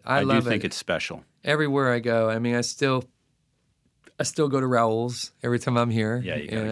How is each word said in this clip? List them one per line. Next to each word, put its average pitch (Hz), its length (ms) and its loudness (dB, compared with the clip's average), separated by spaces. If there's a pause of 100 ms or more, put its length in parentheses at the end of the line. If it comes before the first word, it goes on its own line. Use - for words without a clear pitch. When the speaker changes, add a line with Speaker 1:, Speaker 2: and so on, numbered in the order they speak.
Speaker 1:
I 135 120 0
Speaker 2:
I - 20 4
do 139 80 2
Speaker 1:
love 131 180 2
Speaker 2:
think 110 180 0
Speaker 1:
it. - 40 -4
Speaker 2:
it's - 100 -6
special. - 460 -6 (200)
Speaker 1:
Everywhere 139 480 2
I 120 80 2
go, 117 300 2
I 113 80 0
mean, 120 160 0
I 120 80 0
still, 131 440 0 (1120)
I 147 40 -2
still 151 260 0
go 135 100 0
to 131 80 0
Raoul's 117 640 0 (100)
every 120 160 0
time 120 200 0
I'm 120 120 2
here, 113 340 0
Speaker 2:
Yeah, 85 120 -4
you 76 80 -4
Speaker 1:
you 76 80 -10
Speaker 2:
gotta 110 100 -4
go 107 100 -4